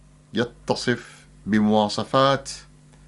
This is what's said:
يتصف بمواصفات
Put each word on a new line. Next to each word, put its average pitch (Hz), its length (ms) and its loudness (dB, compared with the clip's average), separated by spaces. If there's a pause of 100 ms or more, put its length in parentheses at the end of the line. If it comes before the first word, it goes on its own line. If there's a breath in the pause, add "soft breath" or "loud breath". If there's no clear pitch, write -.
(340)
يتصف - 920 -4 (200)
بمواصفات 107 1040 0 (580)